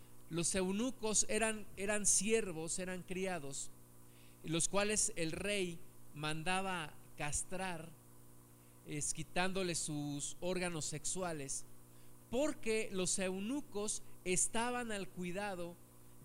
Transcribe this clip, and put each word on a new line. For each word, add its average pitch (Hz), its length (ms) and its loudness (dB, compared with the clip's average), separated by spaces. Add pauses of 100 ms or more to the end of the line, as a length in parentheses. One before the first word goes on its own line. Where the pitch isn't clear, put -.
(300)
los 165 240 4
eunucos 208 760 4
eran, 214 360 2 (120)
eran 202 280 2
siervos, 185 760 4
eran 185 240 -2
criados, 175 680 -2 (760)
los 160 240 4
cuales 208 480 4
el 160 160 2
rey 190 460 0 (360)
mandaba 160 800 0 (240)
castrar, 170 720 -2 (1000)
es, 151 280 -2
quitándoles 180 640 2
sus 147 600 -2
órganos 175 440 0
sexuales, 156 800 -2 (680)
porque 226 640 2
los 185 260 2
eunucos 202 840 0 (220)
estaban 233 680 2
al 196 160 -2
cuidado 180 680 -4 (500)